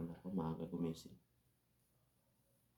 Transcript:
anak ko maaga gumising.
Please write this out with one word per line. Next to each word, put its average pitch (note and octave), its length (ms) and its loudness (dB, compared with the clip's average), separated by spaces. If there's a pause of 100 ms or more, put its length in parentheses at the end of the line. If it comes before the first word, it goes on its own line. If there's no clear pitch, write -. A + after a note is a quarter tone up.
anak E2+ 200 -2
ko F#2 80 -6
maaga E2 360 2
gumising. E2+ 480 0 (1600)